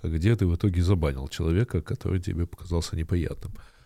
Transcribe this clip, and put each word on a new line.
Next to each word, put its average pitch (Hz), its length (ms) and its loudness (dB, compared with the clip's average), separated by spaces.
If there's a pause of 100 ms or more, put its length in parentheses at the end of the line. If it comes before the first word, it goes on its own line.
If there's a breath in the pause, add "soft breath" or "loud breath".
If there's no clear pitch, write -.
где 82 340 2
ты 98 100 2
в 85 80 4
итоге 87 280 2
забанил 76 460 2
человека, 85 540 0
который - 380 -2
тебе 87 260 -2
показался - 500 -4
неприятным. - 560 -2 (340 soft breath)